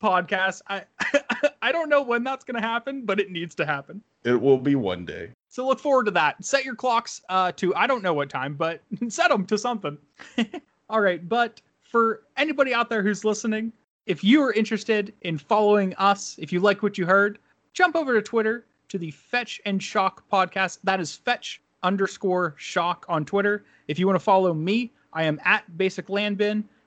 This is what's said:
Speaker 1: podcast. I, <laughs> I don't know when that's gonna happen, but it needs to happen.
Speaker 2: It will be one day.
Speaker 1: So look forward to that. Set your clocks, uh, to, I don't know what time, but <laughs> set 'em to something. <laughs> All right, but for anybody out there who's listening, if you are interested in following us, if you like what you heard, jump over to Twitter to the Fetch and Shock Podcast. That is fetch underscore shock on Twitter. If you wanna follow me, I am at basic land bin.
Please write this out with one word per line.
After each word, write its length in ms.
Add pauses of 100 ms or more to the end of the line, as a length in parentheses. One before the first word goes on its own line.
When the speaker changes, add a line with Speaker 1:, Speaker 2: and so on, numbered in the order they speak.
Speaker 1:
podcast. 640
I, 160 (160)
<laughs> 600
I 100
don't 180
know 140
when 200
that's 220
gonna 160
happen, 440
but 140
it 120
needs 240
to 100
happen. 360 (240)
Speaker 2:
It 140
will 200
be 160
one 300
day. 260 (180)
Speaker 1:
So 160
look 140
forward 260
to 60
that. 320
Set 220
your 100
clocks, 540
uh, 240
to, 220
I 120
don't 160
know 100
what 160
time, 260
but 260 (100)
<laughs> 160
set 240
'em 160
to 100
something. 400 (400)
<laughs> 520
All 120
right, 260
but 340 (200)
for 420 (120)
anybody 380
out 160
there 120
who's 240
listening, 460 (340)
if 180
you 200
are 100
interested 680
in 160
following 600
us, 400
if 160
you 60
like 240
what 140
you 80
heard, 340 (340)
jump 220
over 180
to 80
Twitter 440 (240)
to 80
the 140
Fetch 540
and 180
Shock 480
Podcast. 520
That 160
is 160
fetch 460 (220)
underscore 760
shock 520
on 160
Twitter. 400 (220)
If 120
you 80
wanna 120
follow 340
me, 380 (220)
I 100
am 200
at 340
basic 320
land 280
bin. 260 (240)